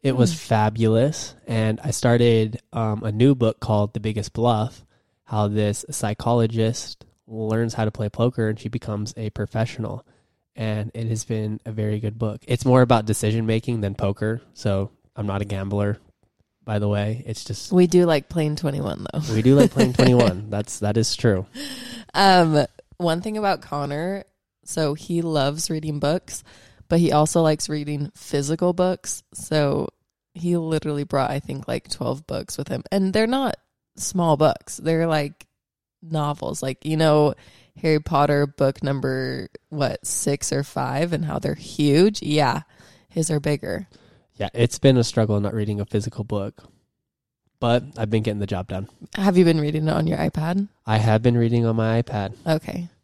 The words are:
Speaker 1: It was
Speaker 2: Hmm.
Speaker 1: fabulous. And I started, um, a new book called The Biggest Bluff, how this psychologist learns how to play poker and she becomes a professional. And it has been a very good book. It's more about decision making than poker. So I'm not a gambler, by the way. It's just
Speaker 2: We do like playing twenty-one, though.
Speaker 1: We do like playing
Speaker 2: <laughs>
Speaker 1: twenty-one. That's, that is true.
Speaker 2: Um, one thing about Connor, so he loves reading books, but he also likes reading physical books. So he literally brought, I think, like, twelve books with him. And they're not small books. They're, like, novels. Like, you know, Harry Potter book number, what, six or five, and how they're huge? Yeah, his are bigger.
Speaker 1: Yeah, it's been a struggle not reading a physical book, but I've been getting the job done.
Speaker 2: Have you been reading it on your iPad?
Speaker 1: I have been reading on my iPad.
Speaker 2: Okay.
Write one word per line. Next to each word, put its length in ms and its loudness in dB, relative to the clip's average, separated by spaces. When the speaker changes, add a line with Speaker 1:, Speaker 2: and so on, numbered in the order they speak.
Speaker 1:
It 140 0
was 160 4
Speaker 2:
Hmm. 60 -6
Speaker 1:
fabulous. 960 0
And 380 -2
I 80 -4
started, 720 2
um, 320 -4
a 80 -4
new 240 6
book 240 0
called 340 0
The 60 -6
Biggest 320 -6
Bluff, 540 0
how 240 0
this 420 -2
psychologist 1120 -2
learns 460 -4
how 100 -2
to 80 0
play 160 -6
poker 400 -2
and 100 -4
she 120 -10
becomes 480 -8
a 140 -8
professional. 760 -6
And 380 -4
it 160 -6
has 160 -4
been 400 -4
a 80 -10
very 260 -2
good 180 -6
book. 300 -6
It's 160 -2
more 180 6
about 260 4
decision 380 0
making 360 -2
than 120 -2
poker. 480 -4
So 360 -2
I'm 100 -4
not 140 -2
a 40 -4
gambler, 520 -2
by 160 -2
the 80 -2
way. 400 -2
It's 160 -10
just 300 -8
Speaker 2:
We 120 8
do 200 6
like 240 0
playing 260 -2
twenty-one, 560 -4
though. 220 -4
Speaker 1:
We 80 2
do 140 8
like 160 8
playing 220 2
Speaker 2:
<laughs> 60 -8
Speaker 1:
twenty-one. 500 4
That's, 300 -6
that 160 0
is 180 0
true. 320 0
Speaker 2:
Um, 520 6
one 260 -2
thing 160 -6
about 240 -2
Connor, 640 -6
so 300 -2
he 280 -4
loves 480 -2
reading 300 -6
books, 440 -4
but 100 4
he 120 4
also 300 4
likes 280 2
reading 460 -4
physical 580 -2
books. 500 -2
So 560 -2
he 240 0
literally 460 -2
brought, 260 0
I 100 -4
think, 280 -10
like, 220 -6
twelve 360 -6
books 320 -8
with 100 -6
him. 240 -6
And 220 0
they're 140 0
not 280 -2
small 420 0
books. 400 0
They're, 300 0
like, 380 -4
novels. 640 -4
Like, 220 -6
you 120 -2
know, 380 4
Harry 220 2
Potter 480 2
book 360 0
number, 680 -4
what, 360 -4
six 460 -4
or 120 -2
five, 500 -4
and 100 -2
how 160 -4
they're 160 -4
huge? 680 2
Yeah, 400 0
his 240 -2
are 80 0
bigger. 480 -4
Speaker 1:
Yeah, 180 -6
it's 260 0
been 180 8
a 60 4
struggle 360 0
not 140 -2
reading 260 -2
a 60 -2
physical 380 -4
book, 400 -8
but 240 2
I've 120 -4
been 140 0
getting 160 -2
the 80 -4
job 200 -4
done. 200 -6
Speaker 2:
Have 220 2
you 80 8
been 140 4
reading 280 -2
it 40 2
on 160 2
your 100 -2
iPad? 520 -2
Speaker 1:
I 100 2
have 240 4
been 160 4
reading 280 2
on 100 0
my 260 2
iPad. 340 -4
Speaker 2:
Okay. 400 -4